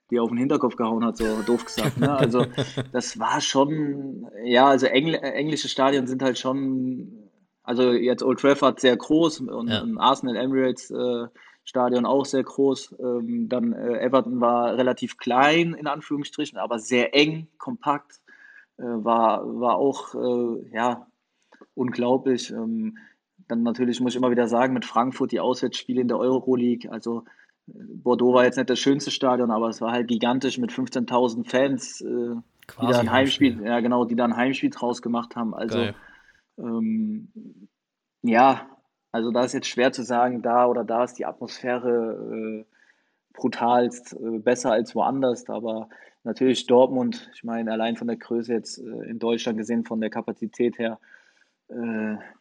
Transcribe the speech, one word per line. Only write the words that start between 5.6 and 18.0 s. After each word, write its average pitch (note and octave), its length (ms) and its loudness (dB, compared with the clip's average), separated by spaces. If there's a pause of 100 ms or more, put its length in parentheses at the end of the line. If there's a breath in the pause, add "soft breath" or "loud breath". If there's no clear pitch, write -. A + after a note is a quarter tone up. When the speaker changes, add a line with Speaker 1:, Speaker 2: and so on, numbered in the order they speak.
Speaker 1:
Stadien C3+ 380 2
sind C3 140 -4
halt B2+ 160 0
schon, B2+ 920 -4 (340)
also B2 280 2
jetzt A#2 320 2
Old B2 160 2
Trafford C#3 400 4
sehr B2 180 6
groß D#3 440 0
und A#2 280 -6
Speaker 2:
Ja. G#2 120 0
Speaker 1:
ein A2+ 160 -4
Arsenal B2+ 380 2
Emirates, B2+ 560 0
äh, A#2+ 360 -4 (360 soft breath)
Stadion B2 420 0
auch C3+ 200 2
sehr C3+ 180 0
groß, C3+ 560 0
ähm, A#2+ 500 -2
dann, A#2 240 0
äh, A2+ 260 -2
Everton B2 420 2
war A#2+ 360 2
relativ B2+ 400 -2
klein, D3+ 580 4
in D3+ 100 -12
Anführungsstrichen, C#3+ 720 -6
aber A2 220 -4
sehr A#2+ 360 0
eng, D#3+ 320 4 (120)
kompakt, - 600 -6 (560 soft breath)